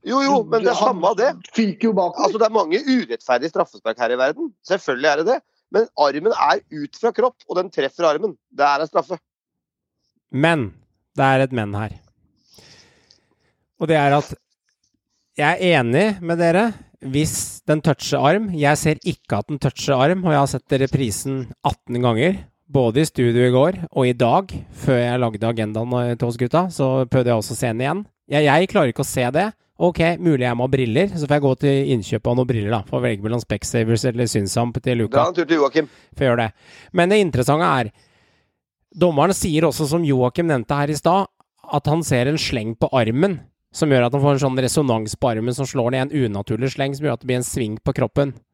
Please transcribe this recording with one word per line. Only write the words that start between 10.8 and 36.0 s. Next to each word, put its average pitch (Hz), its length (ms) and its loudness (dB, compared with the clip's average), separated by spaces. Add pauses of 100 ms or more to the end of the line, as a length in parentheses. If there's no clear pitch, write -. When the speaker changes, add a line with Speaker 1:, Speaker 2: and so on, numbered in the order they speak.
Speaker 3:
det 139 120 4
er 135 160 4
et 131 80 -4
men 104 240 -4
her. 107 220 -8 (1800)
Og 160 80 -4
det 160 80 4
er 143 200 4
at - 160 -2 (1040)
jeg 151 180 2
er 175 240 2
enig 127 260 2 (140)
med 170 200 -4
dere 175 260 4 (340)
hvis - 680 -4
den 156 120 2
toucher - 400 -2
arm. 190 320 2
Jeg 147 240 2
ser 151 220 0 (100)
ikke 117 320 -6
at - 80 -10
den 147 140 -6
toucher 139 340 0
arm, 175 300 2
og 156 80 2
jeg 143 80 4
har 139 80 0
sett - 320 -4
reprisen 135 560 -2 (260)
atten 120 400 -4
ganger, 135 380 0 (280)
både 127 320 2
i 156 60 0
studio 123 380 2
i 123 80 2
går 165 240 2 (100)
og 135 180 0
i 123 60 2
dag, 127 400 0 (320)
før 127 160 2
jeg 120 220 -2
lagde 113 260 -2
agendaen, 113 540 -4
eh, 123 120 -2
til 117 140 -2
oss 117 100 -6
gutta, 151 320 0
så 135 200 -2 (180)
prøvde 120 240 2
jeg 110 80 2
også 110 160 -8
å - 60 -10
se 123 100 -2
den 113 140 -4
igjen. 185 180 -4 (260)
Jeg, 147 160 2
jeg 160 240 4
klarer 151 220 2
ikke 139 140 -4
å - 20 -8
se 127 160 -2 (100)
det. 180 120 2 (340)
Ok, 170 220 2 (180)
mulig 151 240 2
jeg 120 160 -2
må 127 60 0
ha 135 80 0
briller, 131 420 0
så 151 80 -4
får 143 140 2
jeg 139 80 -2
gå 131 160 2
til 139 320 0
innkjøp 107 340 -4
av 120 80 2
noen 127 140 0
briller 110 260 0
da, 98 80 -4
for 131 160 -4
å 123 60 -4
velge 104 180 -4
mellom 117 160 -2
Specsavers 113 680 -2
eller 117 180 -2
Synsamp 113 480 -2
til 127 160 -2
Speaker 1:
Dra 120 80 0
Speaker 3:
Luka. 120 300 2
Speaker 1:
en 175 80 -4
tur 165 100 -2
til 151 80 4
Joakim. 147 320 2 (320)